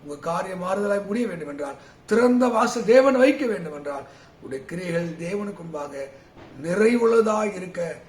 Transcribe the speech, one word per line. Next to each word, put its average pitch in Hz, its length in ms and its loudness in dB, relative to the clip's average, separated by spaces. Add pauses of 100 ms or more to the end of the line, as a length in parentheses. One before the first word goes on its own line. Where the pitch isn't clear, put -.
உங்க 143 120 -12
காரியம் 180 480 -6
மாறுதலாய் 202 420 -2
முடிய 220 220 -2
வேண்டும் 160 220 -8
என்றால், 143 260 -8 (300)
திறந்த 247 420 4
வாசல் 226 380 0
தேவன் 254 320 6
வைக்க 277 280 4
வேண்டும் 175 300 -4
என்றால், 143 280 -10 (380)
உங்களுடைய - 240 -10
கிரியைகள் 170 640 -6
தேவனுக்கு 202 280 -8
முன்பாக 143 500 -10 (560)
நிறைவுள்ளதாய் 214 920 2
இருக்க 175 400 -8 (140)